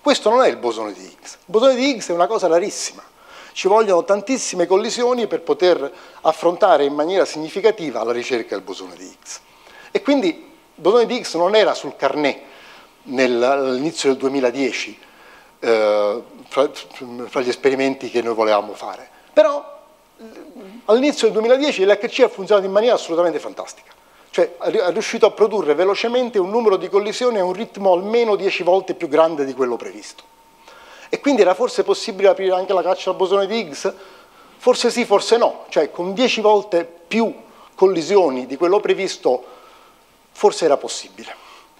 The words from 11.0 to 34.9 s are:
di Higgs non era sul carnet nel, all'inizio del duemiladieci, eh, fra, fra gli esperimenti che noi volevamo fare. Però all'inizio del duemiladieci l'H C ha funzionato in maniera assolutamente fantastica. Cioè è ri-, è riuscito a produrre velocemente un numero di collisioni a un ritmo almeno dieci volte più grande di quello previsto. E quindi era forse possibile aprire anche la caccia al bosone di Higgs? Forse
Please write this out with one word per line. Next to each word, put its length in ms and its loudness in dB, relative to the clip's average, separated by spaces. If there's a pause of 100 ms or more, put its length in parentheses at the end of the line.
di 120 -4
Higgs 180 -10
non 200 0
era 200 4
sul 220 -10
carnet 440 -2 (600)
nel, 400 0
all'inizio 640 -2
del 100 2
duemiladieci, 800 -2 (600)
eh, 640 0 (260)
fra, 220 0 (560)
fra 160 -6
gli 80 -2
esperimenti 580 -2
che 140 -2
noi 100 -4
volevamo 400 0
fare. 340 -14 (280)
Però 280 4 (1200)
all'inizio 400 2
del 60 2
duemiladieci 520 2
l'H 220 4
C 140 -6
ha 80 6
funzionato 380 0
in 60 -6
maniera 220 2
assolutamente 440 -2
fantastica. 600 -14 (340)
Cioè 260 -2
è 120 -4
ri-, 80 0
è 140 0
riuscito 340 2
a 60 2
produrre 420 0
velocemente 640 0
un 120 0
numero 260 2
di 120 -8
collisioni 520 0
a 40 0
un 80 -2
ritmo 400 -2
almeno 440 0
dieci 260 -4
volte 320 0
più 140 -8
grande 360 2
di 100 -6
quello 200 -2
previsto. 480 -14 (840)
E 100 -6
quindi 220 2
era 120 6
forse 300 0
possibile 460 0
aprire 240 2
anche 200 -2
la 80 2
caccia 300 -2
al 60 -4
bosone 320 0
di 100 -2
Higgs? 340 -6 (640)
Forse 360 2